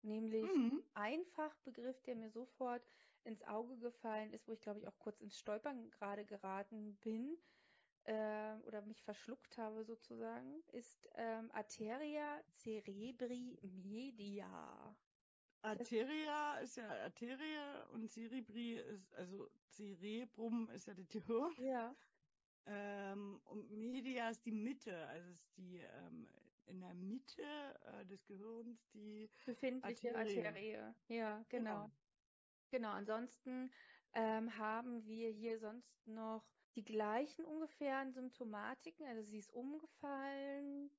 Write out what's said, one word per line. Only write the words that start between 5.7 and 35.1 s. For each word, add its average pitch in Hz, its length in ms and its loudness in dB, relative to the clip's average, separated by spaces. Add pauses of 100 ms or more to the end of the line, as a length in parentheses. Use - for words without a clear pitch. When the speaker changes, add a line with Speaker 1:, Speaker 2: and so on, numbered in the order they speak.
Speaker 1:
gerade 208 340 -2
geraten 202 720 -4
bin, 240 400 0 (640)
äh, 214 500 2 (140)
oder 214 140 -4
mich 214 200 -10
verschluckt - 560 -8
habe 220 280 0
sozusagen, 233 760 -4 (120)
ist, - 420 -8
ähm, 226 380 0
Arteria 294 920 0 (140)
cerebri 233 1040 -2
media. 202 1300 -4 (680)
Speaker 2:
Arteria 285 960 4
ist 262 180 -4
ja 226 140 -4 (140)
Arterie 285 880 -2
und 226 180 -2
cerebri 233 680 -2
ist, 190 340 -6
also 185 360 -6 (200)
Cerebrum 220 1000 0
ist - 160 -8
ja 208 60 -6
das 180 140 -10
Gehirn. 233 520 4
Speaker 1:
Ja. 254 360 2 (680)
Speaker 2:
Ähm, 202 800 -2
und - 260 -6
media 233 580 2
ist 226 160 -4
die 226 60 0
Mitte, 214 560 0
also 170 240 -8
ist 170 240 -18
die, 180 220 -10
ähm, 160 500 -10 (380)
in 185 160 -6
der 180 120 -6
Mitte, 190 480 -4
äh, 285 640 -6
des 190 200 -12
Gehirns 226 680 -8
die 214 360 -8 (160)
Speaker 1:
Befindliche 247 680 0
Speaker 2:
Arterie. 220 300 4
Speaker 1:
Arterie. 214 480 -2 (140)
Ja, 226 400 2
genau. 214 360 2
Speaker 2:
Genau. 214 80 -8 (760)
Speaker 1:
Genau, 233 200 4
ansonsten, 240 840 0 (420)
ähm, 220 440 4
haben 226 480 0
wir 226 240 0